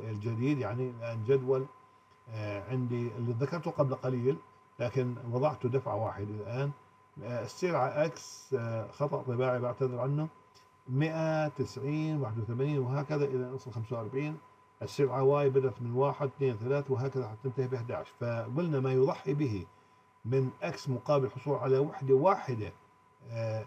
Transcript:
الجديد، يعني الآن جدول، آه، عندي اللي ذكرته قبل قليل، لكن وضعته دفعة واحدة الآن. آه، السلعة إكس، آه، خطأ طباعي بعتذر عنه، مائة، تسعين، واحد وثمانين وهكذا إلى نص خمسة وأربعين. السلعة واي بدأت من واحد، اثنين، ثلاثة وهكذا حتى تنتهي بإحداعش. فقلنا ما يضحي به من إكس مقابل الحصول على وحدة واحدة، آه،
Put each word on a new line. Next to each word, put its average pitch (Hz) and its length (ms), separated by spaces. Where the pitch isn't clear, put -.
الجديد، 117 480
يعني 123 320
الآن 117 340
جدول، 131 420
آه، 104 420
عندي 120 460
اللي 120 160
ذكرته 156 380
قبل 139 240
قليل، 131 420
لكن 123 360
وضعته 127 380
دفعة 117 280
واحدة 104 280
الآن. 110 460
آه، 120 220
السلعة 160 420
إكس، - 720
آه، 113 320
خطأ 143 320
طباعي 127 360
بعتذر 123 420
عنه، 143 280
مائة، 156 600
تسعين، 151 720
واحد 113 180
وثمانين 123 400
وهكذا 143 460
إلى 127 260
نص 131 180
خمسة 113 280
وأربعين. 139 420
السلعة 131 400
واي 143 280
بدأت 131 320
من 120 100
واحد، 139 440
اثنين، 131 200
ثلاثة 135 380
وهكذا 127 340
حتى 107 160
تنتهي 127 240
بإحداعش. 120 380
فقلنا 123 600
ما 131 120
يضحي 131 420
به 117 320
من 127 260
إكس 151 260
مقابل 135 360
الحصول 135 340
على 131 200
وحدة 139 360
واحدة، 131 580
آه، 110 360